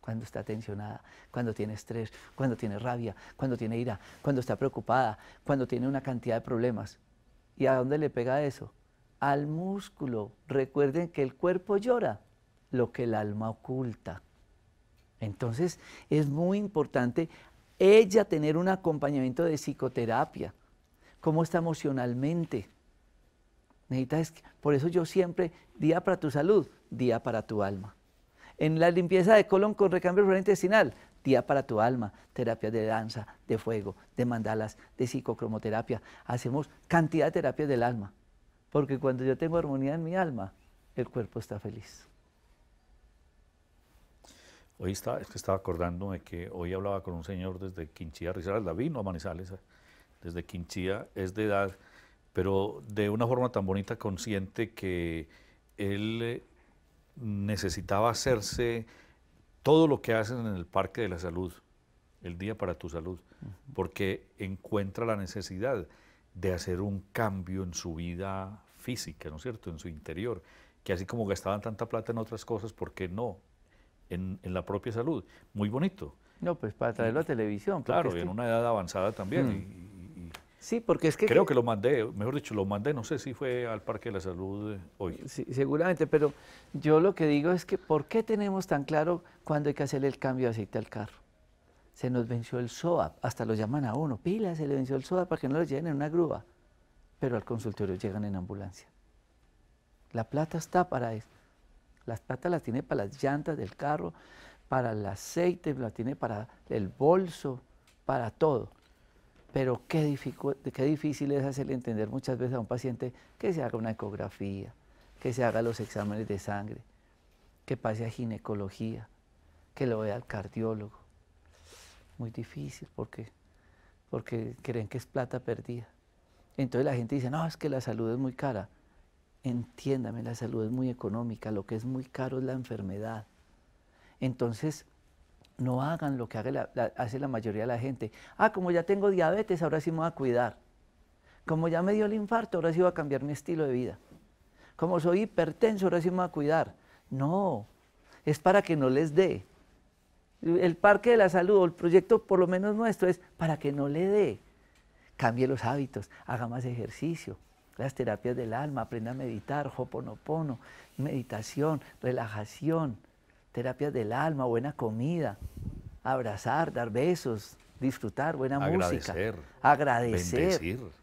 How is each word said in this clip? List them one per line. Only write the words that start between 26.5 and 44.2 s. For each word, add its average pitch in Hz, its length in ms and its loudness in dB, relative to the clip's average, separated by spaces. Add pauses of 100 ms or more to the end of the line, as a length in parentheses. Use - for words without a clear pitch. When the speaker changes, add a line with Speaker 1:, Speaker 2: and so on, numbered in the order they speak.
Speaker 1:
día 117 320 2
para 113 200 0
tu 104 220 0
alma. 98 320 -6 (640)
En 156 200 4
la 170 140 8
limpieza 185 420 6
de 208 140 8
colon 202 260 4
con 196 160 6
recambio 180 340 4
flora 190 140 6
intestinal, 190 560 4 (300)
día 127 220 6
para 139 180 4
tu 110 160 2
alma, 117 320 2 (200)
terapias 113 400 -2
de 110 140 0
danza, 110 400 -2 (220)
de 110 100 0
fuego, 104 380 -4 (200)
de 123 80 2
mandalas, 110 540 -2 (180)
de 127 120 0
psicocromoterapia. 113 920 -4 (260)
Hacemos 123 440 -2 (160)
cantidad 156 400 4
de 160 60 0
terapias 151 360 0
del 123 140 4
alma, 117 300 -2 (580)
porque 139 280 2
cuando 131 260 0
yo 131 120 4
tengo 165 200 0
armonía 139 380 0
en 165 100 -4
mi 165 100 -4
alma, 139 380 -2 (420)
el 123 140 -4
cuerpo 117 320 -6
está 104 180 -10
feliz. 107 460 -12 (2750)